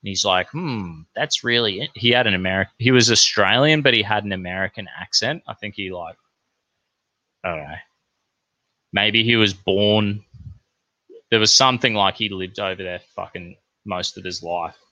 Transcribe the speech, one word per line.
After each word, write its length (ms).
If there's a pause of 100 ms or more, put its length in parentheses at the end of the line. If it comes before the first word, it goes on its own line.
And 60
he's 160
like, 260
"Hmm, 520 (120)
that's 300
really 360
it." 140
He 160
had 160
an 80
Ameri-, 340 (100)
he 120
was 200
Australian, 720
but 120
he 80
had 220
an 80
American 540 (140)
accent. 460
I 80
think 220
he, 140
like, 260 (1300)
I 40
don't 160
know. 120 (1160)
Maybe 320
he 120
was 180
born, 680 (1040)
there 100
was 120
something, 420
like, 220
he 120
lived 320
over 220
there 180 (160)
fucking 400 (280)
most 340
of 60
his 180
life. 340 (160)